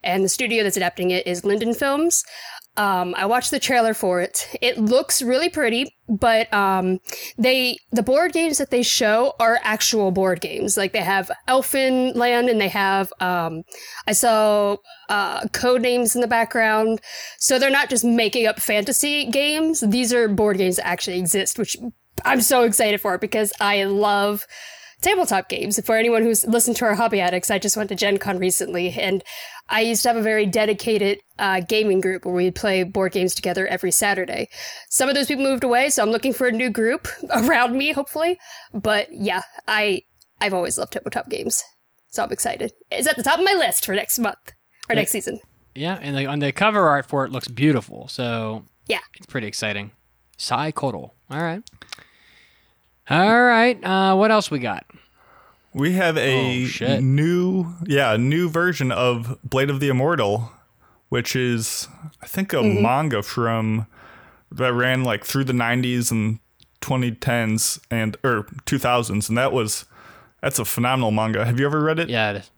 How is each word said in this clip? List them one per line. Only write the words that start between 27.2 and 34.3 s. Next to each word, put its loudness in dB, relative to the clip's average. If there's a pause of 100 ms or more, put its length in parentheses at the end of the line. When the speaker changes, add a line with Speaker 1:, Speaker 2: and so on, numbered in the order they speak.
Speaker 1:
Addicts, 0
I 0
just -2
went -4
to -4
Gen 0
Con -4
recently, -2
and -2 (460)
I 0
used 0
to 4
have 2
a 0
very 2
dedicated, 0 (220)
uh, 0
gaming 2
group -2
where -4
we'd 2
play 0
board -2
games 0
together -4
every -2
Saturday. -2 (420)